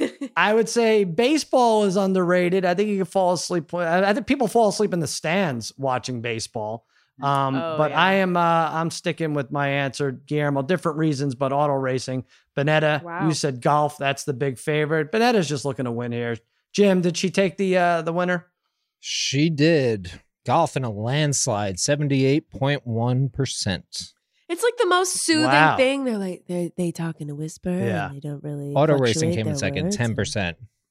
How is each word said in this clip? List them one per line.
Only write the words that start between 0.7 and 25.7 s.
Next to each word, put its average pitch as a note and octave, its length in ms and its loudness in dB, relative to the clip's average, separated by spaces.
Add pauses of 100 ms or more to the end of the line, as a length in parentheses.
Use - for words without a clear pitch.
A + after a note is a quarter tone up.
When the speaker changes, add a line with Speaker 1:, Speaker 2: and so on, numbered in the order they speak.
Speaker 2:
baseball A#3 800 2
is F#3+ 120 2
underrated. F#3 680 2
I F3+ 80 2
think G3+ 160 0
you G3+ 80 0
can F#3+ 80 0
fall F3+ 280 2
asleep F3 340 -4
play-, F3 180 -4
I, F#3 240 2
I G#3+ 60 4
think A3+ 100 -4
people C4+ 220 0
fall A3+ 220 4
asleep G3+ 240 0
in F3 60 0
the D#3 60 0
stands D#3 720 -2
watching B2+ 440 -4
baseball. A2+ 680 -6 (340)
Um, C#3 340 2
Speaker 1:
Oh, D#3+ 220 -4
Speaker 2:
but D3+ 140 2
Speaker 1:
yeah. D3 100 0
Speaker 2:
I F#3+ 120 4
am, F#3 240 2
uh, E3 340 2
I'm D#3+ 180 -2
sticking D#3+ 440 -4
with C#3+ 180 -4
my C#3+ 160 -2
answer, C#3 440 -2
Guillermo. C#3+ 520 -2
Different D#3+ 340 -2
reasons, C#3+ 380 0
but C3+ 160 -2
auto C#3+ 220 2
racing. C3 500 -2 (340)
Bonetta, D3+ 460 2
Speaker 1:
Wow. E3+ 240 -4
Speaker 2:
you D#3+ 60 2
said C3+ 280 -4
golf. D3+ 360 2
That's C#3 260 -2
the D3 100 -4
big C3+ 240 -4
favorite. D3+ 540 -2
Bonetta's A3 360 2
just C#3 180 -4
looking C3+ 200 -4
to A#2+ 60 -4
win A#2+ 220 -4
here. A#2 240 -4 (360)
Jim, F#3+ 280 6
did E3+ 160 0
she F#3+ 120 -2
take F#3+ 280 0
the, F#3 200 2
uh, F3 260 2
the E3 100 -2
winner? F3+ 340 -2 (540)
Speaker 3:
She - 480 0
did. C3+ 720 2 (240)
Golf D3 320 2
in C3 60 -4
a A#2+ 60 -4
landslide, G#2+ 880 -2
seventy-eight C#3+ 680 2
point C#3 380 -2
one B2 420 0
percent. - 840 -6 (340)
Speaker 1:
It's, F4 160 -6
like, A#4+ 140 0
the A4+ 100 2
most F4+ 260 2
soothing D#4 300 0
Speaker 2:
Wow. D4 340 4